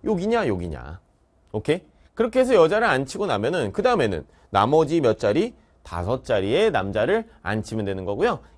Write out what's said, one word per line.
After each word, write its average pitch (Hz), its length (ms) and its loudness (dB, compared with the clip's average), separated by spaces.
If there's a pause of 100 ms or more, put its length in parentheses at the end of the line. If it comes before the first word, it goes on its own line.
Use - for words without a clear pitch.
여기냐, 208 440 0
여기냐. 82 500 -6 (540)
오케이? 147 300 -2 (320)
그렇게 240 260 0
해서 254 160 4
여자를 190 320 4
앉히고 139 380 -2
나면은 123 440 -2
그 202 120 -4
다음에는 123 440 0 (240)
나머지 147 500 4
몇 113 200 2
자리? 160 340 0 (300)
다섯 98 400 -6
자리에 113 460 0
남자를 113 580 -2 (140)
앉히면 107 420 -4
되는 95 200 -6
거고요. 135 360 -2 (180)